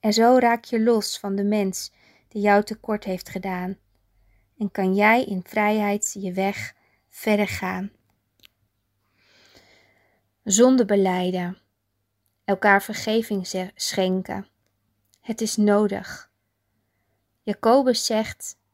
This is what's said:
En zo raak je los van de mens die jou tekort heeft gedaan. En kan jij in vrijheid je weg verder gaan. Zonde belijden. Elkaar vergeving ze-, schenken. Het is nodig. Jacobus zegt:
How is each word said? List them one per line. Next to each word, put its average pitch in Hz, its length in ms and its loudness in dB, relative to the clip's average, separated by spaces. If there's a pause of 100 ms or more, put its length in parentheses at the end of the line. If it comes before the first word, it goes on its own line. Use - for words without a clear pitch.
En 214 120 0
zo 233 260 6
raak 233 260 2
je 226 160 -4
los 220 380 0
van 196 160 -6
de 202 100 -2
mens 202 480 -2 (400)
die 208 100 -6
jou 208 220 4
tekort 214 400 -8
heeft 185 240 -8
gedaan. 185 480 -8 (840)
En 202 120 -4
kan 190 240 0
jij 220 300 4
in 185 200 -6
vrijheid 208 720 -2
je 190 140 -8
weg 190 420 -6 (340)
verder 208 400 -2
gaan. 185 420 -8 (2500)
Zonde 240 400 6
belijden. 185 720 0 (880)
Elkaar 196 380 2
vergeving 214 640 -4
ze-, 185 280 -8
schenken. 190 720 -4 (760)
Het - 200 -8
is 220 160 -4
nodig. 208 760 0 (1120)
Jacobus 240 640 2
zegt: - 500 -4 (180)